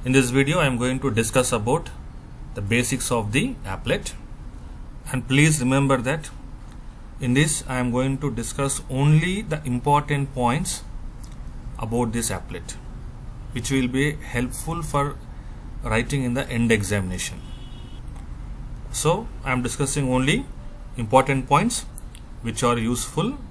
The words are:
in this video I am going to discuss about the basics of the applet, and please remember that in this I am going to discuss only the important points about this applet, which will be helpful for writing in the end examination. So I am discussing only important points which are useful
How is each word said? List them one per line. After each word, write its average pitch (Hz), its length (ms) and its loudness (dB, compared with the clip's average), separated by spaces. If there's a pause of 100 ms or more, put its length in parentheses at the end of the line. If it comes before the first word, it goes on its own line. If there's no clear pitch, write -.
in 127 80 0
this 131 200 6
video 139 260 4
I 160 80 6
am 127 140 2
going 127 220 2
to 135 100 2
discuss 113 400 4
about 120 400 0 (640)
the 104 80 -6
basics 120 480 2
of 110 200 0
the 214 220 2 (100)
applet, 101 500 -2 (1000)
and 113 160 -2
please 147 320 6
remember 135 380 4
that 135 340 -2 (920)
in 123 140 2
this 151 320 4
I 127 100 -2
am 123 140 2
going 135 320 2
to 143 80 0
discuss 127 580 -2
only 156 540 4
the 151 220 -4
important 143 680 2
points 127 480 0 (960)
about 113 340 0
this 113 200 0
applet, - 440 -8 (760)
which 117 180 -4
will 135 180 4
be 139 260 2
helpful 151 680 -4
for 143 340 0 (680)
writing 120 400 2
in 120 100 2
the - 160 0
end 117 220 4
examination. 98 680 0 (1500)
So 185 360 2 (180)
I 135 60 0
am 127 100 2
discussing 135 500 0
only 139 320 4 (540)
important 131 500 4
points 175 380 2 (560)
which 117 220 -2
are 120 160 4
useful 156 580 0 (140)